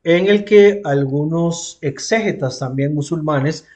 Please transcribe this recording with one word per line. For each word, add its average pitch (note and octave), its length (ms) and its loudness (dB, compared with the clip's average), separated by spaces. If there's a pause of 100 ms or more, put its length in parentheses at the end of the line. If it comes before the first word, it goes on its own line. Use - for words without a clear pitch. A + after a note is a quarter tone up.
en E3+ 240 2
el G#3 180 2
que G3+ 400 6
algunos D3+ 1000 -2
exégetas D#3+ 760 -4
también C#3 360 -4
musulmanes D3+ 800 -4